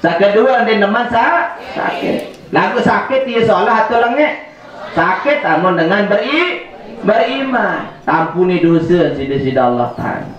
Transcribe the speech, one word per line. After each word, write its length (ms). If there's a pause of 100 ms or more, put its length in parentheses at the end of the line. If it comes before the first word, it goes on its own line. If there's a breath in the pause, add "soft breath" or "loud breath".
Sekedua, 640
di 160
teman 320
sa-, 400 (240)
sakit. 720
Lagu 320
sakit 480
dia 160
seolah 400
atau 240
lengek. 480 (400)
Sakit 480
namun 320
dengan 320
beri-, 560 (400)
beriman. 880 (120)
Tampuni 560
dosa 560
sida-sida 480
Allah 320
Ta'ala. 420